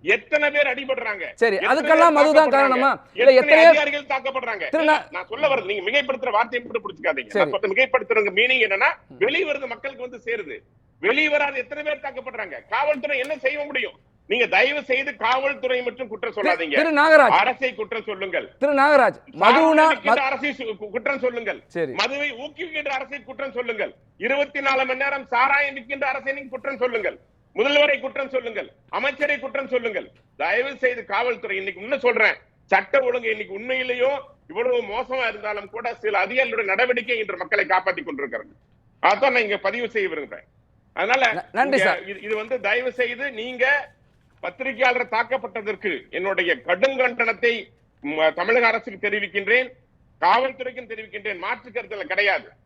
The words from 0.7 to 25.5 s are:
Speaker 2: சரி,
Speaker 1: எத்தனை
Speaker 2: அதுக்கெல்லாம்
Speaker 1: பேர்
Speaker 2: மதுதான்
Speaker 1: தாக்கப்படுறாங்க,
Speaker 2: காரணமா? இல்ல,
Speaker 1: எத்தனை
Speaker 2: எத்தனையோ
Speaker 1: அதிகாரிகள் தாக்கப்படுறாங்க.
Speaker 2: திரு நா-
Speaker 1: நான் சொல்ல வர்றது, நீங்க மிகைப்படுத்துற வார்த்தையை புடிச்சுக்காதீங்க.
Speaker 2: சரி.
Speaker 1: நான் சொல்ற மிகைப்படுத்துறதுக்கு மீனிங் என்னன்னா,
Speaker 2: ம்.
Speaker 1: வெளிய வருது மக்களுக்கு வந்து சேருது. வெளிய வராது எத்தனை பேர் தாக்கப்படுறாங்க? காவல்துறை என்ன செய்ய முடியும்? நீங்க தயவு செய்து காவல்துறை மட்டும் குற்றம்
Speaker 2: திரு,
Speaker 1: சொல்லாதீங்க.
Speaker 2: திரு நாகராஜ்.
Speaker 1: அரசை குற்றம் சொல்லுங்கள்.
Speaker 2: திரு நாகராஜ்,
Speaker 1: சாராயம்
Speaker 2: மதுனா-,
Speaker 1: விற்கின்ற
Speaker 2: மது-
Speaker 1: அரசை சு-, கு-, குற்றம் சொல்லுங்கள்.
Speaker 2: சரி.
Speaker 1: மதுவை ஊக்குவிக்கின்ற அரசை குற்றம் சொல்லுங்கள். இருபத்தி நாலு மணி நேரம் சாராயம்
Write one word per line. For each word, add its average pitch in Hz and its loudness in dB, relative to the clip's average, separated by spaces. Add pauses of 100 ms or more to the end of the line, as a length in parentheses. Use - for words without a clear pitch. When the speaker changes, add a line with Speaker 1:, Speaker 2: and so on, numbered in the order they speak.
Speaker 2:
சரி, 220 2
Speaker 1:
எத்தனை 220 2
Speaker 2:
அதுக்கெல்லாம் 320 6
Speaker 1:
பேர் 294 6
Speaker 2:
மதுதான் 311 4
Speaker 1:
தாக்கப்படுறாங்க, 302 8
Speaker 2:
காரணமா? 262 2
இல்ல, 247 8
Speaker 1:
எத்தனை - 8
Speaker 2:
எத்தனையோ 302 10
Speaker 1:
அதிகாரிகள் 294 4
தாக்கப்படுறாங்க. 247 -6
Speaker 2:
திரு 320 0
நா- 302 2
Speaker 1:
நான் 180 -8
சொல்ல 285 -2
வர்றது, 254 0
நீங்க 196 -4
மிகைப்படுத்துற 262 -2
வார்த்தையை 233 -2 (100)
புடிச்சுக்காதீங்க. 180 -6
Speaker 2:
சரி. 175 0
Speaker 1:
நான் 196 -2
சொல்ற - -4
மிகைப்படுத்துறதுக்கு 220 0
மீனிங் 240 2
என்னன்னா, 196 0 (220)
Speaker 2:
ம். 139 -20
Speaker 1:
வெளிய 302 0
வருது 285 -6
மக்களுக்கு 247 -12
வந்து 247 -16
சேருது. 202 -8 (420)
வெளிய 277 2
வராது 285 0
எத்தனை 285 -10
பேர் 302 -4
தாக்கப்படுறாங்க? 233 -12 (160)
காவல்துறை 285 -2
என்ன 294 -6
செய்ய 285 -4
முடியும்? 262 -6 (340)
நீங்க 233 2
தயவு 254 2
செய்து 269 -4
காவல்துறை 254 -2
மட்டும் 240 -8
குற்றம் 214 -6
Speaker 2:
திரு, 208 0
Speaker 1:
சொல்லாதீங்க. 320 0
Speaker 2:
திரு 311 2
நாகராஜ். 294 8
Speaker 1:
அரசை 226 2
குற்றம் 214 -8
சொல்லுங்கள். 185 -6
Speaker 2:
திரு 285 2
நாகராஜ், 277 4 (240)
Speaker 1:
சாராயம் 302 6
Speaker 2:
மதுனா-, - 8
Speaker 1:
விற்கின்ற 302 4
Speaker 2:
மது- 233 6
Speaker 1:
அரசை 277 -2
சு-, 220 -8
கு-, 208 -12
குற்றம் 247 -4
சொல்லுங்கள். 233 -4
Speaker 2:
சரி. 160 -4
Speaker 1:
மதுவை 269 -4
ஊக்குவிக்கின்ற 302 -10
அரசை 262 -8
குற்றம் 269 -10
சொல்லுங்கள். 233 -6 (240)
இருபத்தி 277 -2
நாலு 269 0
மணி 254 -4
நேரம் 277 -4
சாராயம் 277 0